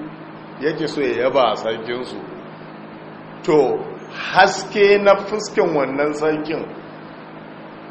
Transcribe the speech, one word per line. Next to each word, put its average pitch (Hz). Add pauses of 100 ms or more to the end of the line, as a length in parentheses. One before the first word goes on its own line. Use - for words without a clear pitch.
(600)
yake 151
so 147
ya 120
yaba 123
a 104
sarkinsu. 113 (1300)
To, 147 (560)
haske 202
na 202
fuskan 208
wannan 143
sarkin 151 (1300)